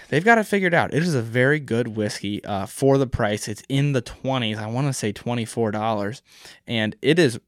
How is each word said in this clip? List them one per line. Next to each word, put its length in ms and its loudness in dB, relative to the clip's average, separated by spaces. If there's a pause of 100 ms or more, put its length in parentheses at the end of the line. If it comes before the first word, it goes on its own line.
they've 160 2
got 140 6
it 60 2
figured 280 0
out. 220 2
It 80 2
is 120 0
a 60 2
very 400 2
good 280 -2
whiskey, 560 -4
uh, 200 -4
for 320 2
the 100 2
price. 420 -2
It's 200 -10
in 240 0
the 80 0
twenties. 580 -4
I 80 -6
wanna 280 -2
say 180 -2
twenty-four 600 -4
dollars. 500 -2 (440)
And 360 -2
it 160 4
is 300 4